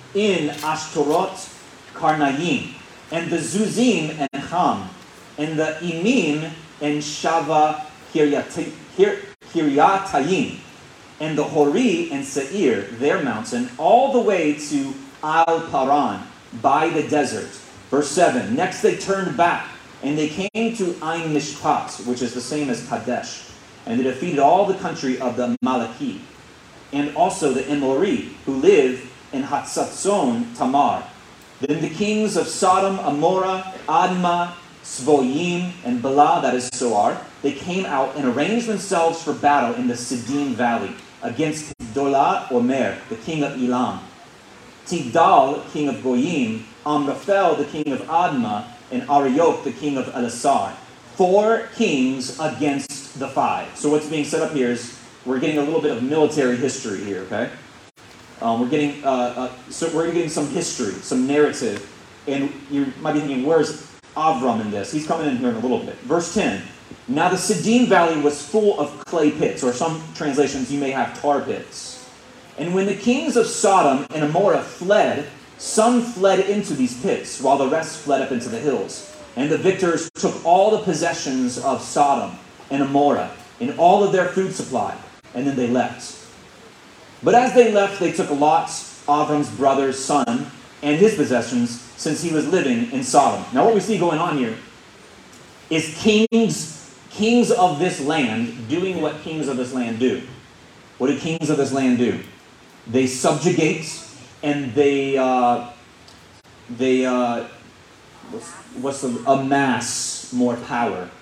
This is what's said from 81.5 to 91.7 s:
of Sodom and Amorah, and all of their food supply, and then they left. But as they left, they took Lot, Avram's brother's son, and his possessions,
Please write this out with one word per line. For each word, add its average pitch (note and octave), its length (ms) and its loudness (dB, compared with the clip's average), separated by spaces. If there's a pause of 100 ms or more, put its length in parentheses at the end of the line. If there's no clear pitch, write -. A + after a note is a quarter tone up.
of C3 240 0
Sodom C3+ 560 2 (320)
and C#3 140 0
Amorah, C#3 460 2 (300)
and B2+ 200 -4
all G3+ 240 6
of F#3 80 2
their F3+ 160 2
food F#3+ 260 -2
supply, G#2 400 -4 (400)
and C3+ 140 -2
then C3+ 80 -2
they B2 120 0
left. - 460 -2 (1080)
But D#3+ 100 4
as B3 200 6
they A#3 180 6
left, G3 280 2
they E3 120 0
took D#3 180 -2
Lot, D3+ 400 2 (380)
Avram's D3 420 2
brother's C3+ 480 2
son, C3 540 0 (320)
and D3 140 2
his G#3+ 180 6
possessions, A#2+ 640 0 (160)